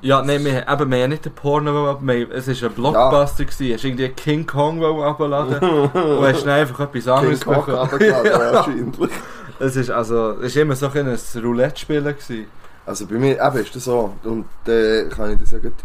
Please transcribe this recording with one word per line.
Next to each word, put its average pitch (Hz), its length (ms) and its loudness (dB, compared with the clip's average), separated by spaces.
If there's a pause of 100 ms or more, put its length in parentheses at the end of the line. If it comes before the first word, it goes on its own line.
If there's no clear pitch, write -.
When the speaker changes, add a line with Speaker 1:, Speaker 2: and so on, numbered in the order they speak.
Speaker 1:
Ja, 135 200 2
nein, 143 240 0
wir, 135 160 0
eben, - 60 -8
wir 143 100 0
haben 139 140 0
ja 127 160 2
nicht 156 180 -6
den 147 80 -8
Porno 147 400 -2
wollen, 147 160 0
aber 135 180 -4
wir, 120 240 -2
es 127 160 -8
ist 127 160 -2
ein 120 80 -2
Blockbuster 135 720 2
Speaker 2:
Ja. - 60 2
Speaker 1:
gewesen. 127 240 -2
Hast 113 100 -4
du 135 40 0
irgendwie 127 220 -2
King 151 360 -2
Kong 151 340 -2
wollen 160 220 0
runterladen 143 560 0
Speaker 2:
<laughs> 151 340 2
Speaker 1:
und 151 340 2
hast 131 180 2
dann 143 100 0
einfach 143 280 0
etwas 127 260 -6
anderes 139 340 2
Speaker 2:
King 147 120 -2
Kong 143 120 2
Speaker 1:
bekommen. 131 140 -2
Speaker 2:
runtergeladen, 139 460 2
Speaker 1:
<laughs> 208 60 4
Ja. 120 220 2
Speaker 2:
wahrscheinlich. 151 580 0 (480)
Speaker 1:
Es 131 160 -2
ist 123 140 -2
also, 113 500 0
es 123 80 -4
ist 127 100 -4
immer 151 180 2
so 139 160 -2
ein 143 140 -2
bisschen 120 360 -4
ein 113 40 -4
Roulette-Spielen 139 580 -2 (120)
gewesen. 113 300 -10 (400)
Speaker 2:
Also 98 220 -10
bei 104 80 -6
mir, 131 260 0
eben, 131 160 0
ist 110 180 -4
das 127 100 -12
so. 117 280 0 (100)
Und 113 220 -6 (200)
dann 110 440 2
kann 107 220 0
ich 104 80 6
das - 120 8
ja 110 80 6
gleich 110 140 2 (120)